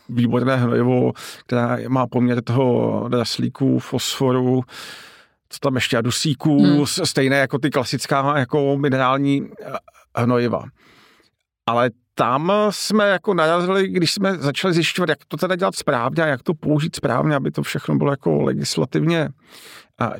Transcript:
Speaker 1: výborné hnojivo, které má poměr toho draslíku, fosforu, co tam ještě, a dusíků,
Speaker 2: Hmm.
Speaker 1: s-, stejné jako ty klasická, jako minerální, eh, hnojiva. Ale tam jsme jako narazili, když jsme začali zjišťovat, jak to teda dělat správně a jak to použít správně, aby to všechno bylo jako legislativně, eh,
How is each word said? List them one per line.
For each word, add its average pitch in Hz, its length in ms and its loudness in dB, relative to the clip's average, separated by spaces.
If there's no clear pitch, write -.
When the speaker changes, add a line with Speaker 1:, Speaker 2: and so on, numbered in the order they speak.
Speaker 1:
výborné 120 460 2
hnojivo, 123 560 2
které 120 440 -2
má 127 180 0
poměr 120 340 2
toho 117 680 0
draslíku, 127 720 -2
fosforu, 127 840 -2
co - 100 -18
tam 135 160 0
ještě, 120 220 -2
a 117 40 0
dusíků, 143 640 2
Speaker 2:
Hmm. 143 220 4
Speaker 1:
s-, - 200 -4
stejné 135 320 0
jako 139 220 0
ty 143 100 -2
klasická, 139 680 -2
jako 139 400 0
minerální, 139 720 0
eh, 139 60 -14
hnojiva. 120 420 0
Ale 120 220 2
tam 139 360 2
jsme 202 400 2
jako 190 240 0
narazili, 175 540 2
když 180 260 0
jsme 196 240 -2
začali 143 360 -2
zjišťovat, 170 360 0
jak 147 180 -2
to 151 100 -10
teda 180 180 -2
dělat 185 200 -2
správně 143 480 -2
a 156 40 2
jak 135 160 -2
to 180 100 0
použít 151 420 -2
správně, 147 400 0
aby 147 160 -2
to 147 120 -4
všechno - 320 -4
bylo 151 160 2
jako 78 300 0
legislativně, 147 880 0
eh, 120 80 0